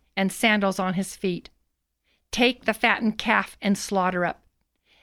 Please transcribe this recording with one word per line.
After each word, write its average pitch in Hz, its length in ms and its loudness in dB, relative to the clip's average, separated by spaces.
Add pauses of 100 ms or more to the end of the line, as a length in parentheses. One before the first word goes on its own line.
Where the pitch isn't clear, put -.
(180)
and 190 140 0
sandals 202 480 2
on 185 160 -2
his 190 200 -4
feet. 180 340 -4 (840)
Take 247 340 2
the 220 80 0
fattened 214 440 0
calf 208 440 0
and 202 160 2
slaughter 180 480 0
it. - 100 -4 (680)